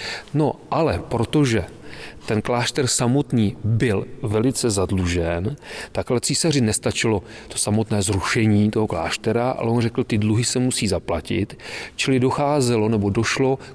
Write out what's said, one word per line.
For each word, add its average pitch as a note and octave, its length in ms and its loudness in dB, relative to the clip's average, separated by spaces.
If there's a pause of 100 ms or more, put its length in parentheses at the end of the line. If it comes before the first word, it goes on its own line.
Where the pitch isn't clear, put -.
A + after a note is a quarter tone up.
(340)
No, D3 180 2 (180)
ale B2+ 380 0
protože A2+ 560 2 (600)
ten G#2+ 160 0
klášter A#2+ 440 0
samotný A#2+ 800 2
byl A2 420 2 (160)
velice A2+ 480 0
zadlužen, F2+ 840 0 (360)
tak - 180 -4
ale A#2+ 100 2
císaři D3+ 400 2
nestačilo G#2+ 600 0 (260)
to - 100 -8
samotné G#2+ 440 0
zrušení G#2 680 2
toho A2 160 0
kláštera, A2 640 -2
ale A#2 200 -2
on A#2+ 100 2
řekl, A#2 240 0
"Ty A#2 140 0
dluhy G#2+ 260 2
se - 140 0
musí B2+ 300 0
zaplatit." F#2 680 -2 (380)
Čili C3 240 2
docházelo B2+ 680 2
nebo G2+ 220 2
došlo C3 480 2 (160)